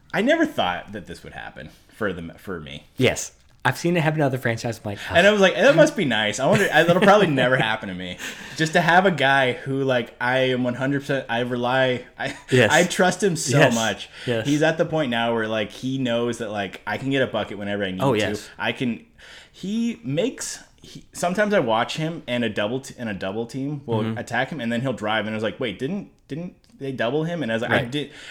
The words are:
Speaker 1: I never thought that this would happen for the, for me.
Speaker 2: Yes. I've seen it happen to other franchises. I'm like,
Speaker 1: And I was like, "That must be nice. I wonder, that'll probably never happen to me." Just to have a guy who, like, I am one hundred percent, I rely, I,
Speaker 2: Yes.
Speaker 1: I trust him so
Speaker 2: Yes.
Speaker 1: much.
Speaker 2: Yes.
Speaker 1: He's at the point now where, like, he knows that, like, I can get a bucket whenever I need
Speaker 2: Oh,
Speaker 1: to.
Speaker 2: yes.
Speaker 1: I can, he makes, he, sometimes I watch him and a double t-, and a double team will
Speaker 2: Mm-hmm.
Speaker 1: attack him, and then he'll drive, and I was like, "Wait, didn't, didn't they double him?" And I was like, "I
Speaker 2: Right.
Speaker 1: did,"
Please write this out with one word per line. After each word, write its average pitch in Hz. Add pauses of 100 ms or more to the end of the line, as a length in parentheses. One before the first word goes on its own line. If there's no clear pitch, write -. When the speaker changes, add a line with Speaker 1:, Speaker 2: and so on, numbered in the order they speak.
(140)
Speaker 1:
I 185
never 320
thought 90
that 101
this -
would 78
happen 64 (180)
for 101
the, 82
for 90
me. 73 (120)
Speaker 2:
Yes. 113 (320)
I've 127
seen 175
it 165
happen 156
to 147
other 127
franchises. 117
I'm 107
like, 101 (120)
Speaker 1:
And 175
I 208
was 208
like, 185
"That 185
must 151
be 202
nice. 107
I 131
wonder, 196
that'll 170
probably 196
never 131
happen 110
to 92
me." 90 (400)
Just 156
to 180
have 170
a 196
guy 135
who, 135
like, 127
I 127
am 131
one 123
hundred 135
percent, 139
I 117
rely, 123 (140)
I, 135 (140)
Speaker 2:
Yes. 123
Speaker 1:
I 160
trust 185
him 190
so 123
Speaker 2:
Yes. 127
Speaker 1:
much. 110 (180)
Speaker 2:
Yes. 113
Speaker 1:
He's 147
at 160
the 165
point 156
now 117
where, 110
like, 110
he 131
knows 120
that, 110
like, 101
I 107
can 135
get 139
a 120
bucket -
whenever 101
I 95
need 92
Speaker 2:
Oh, 135
Speaker 1:
to. 104
Speaker 2:
yes. 104 (100)
Speaker 1:
I 113
can, 117 (480)
he 226
makes, 160 (200)
he, -
sometimes 202
I 202
watch 120
him 156
and 120
a 113
double 110
t-, -
and 117
a 101
double 95
team 135
will 113
Speaker 2:
Mm-hmm. 113
Speaker 1:
attack 120
him, 151
and 117
then 117
he'll 131
drive, 107
and 110
I -
was 107
like, 104
"Wait, 110
didn't, 147 (180)
didn't 170 (240)
they 135
double 127
him?" 170
And 113
I 113
was 113
like, -
"I -
Speaker 2:
Right. 117
Speaker 1:
did," 143 (180)